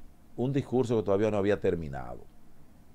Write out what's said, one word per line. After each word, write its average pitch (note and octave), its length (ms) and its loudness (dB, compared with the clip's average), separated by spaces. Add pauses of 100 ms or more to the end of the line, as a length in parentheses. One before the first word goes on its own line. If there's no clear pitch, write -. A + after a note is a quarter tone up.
(380)
un C3 160 0
discurso B2 420 2
que G#2+ 80 2
todavía G2 260 2
no G#2 60 0
había G2+ 240 2
terminado, C2+ 600 -2 (760)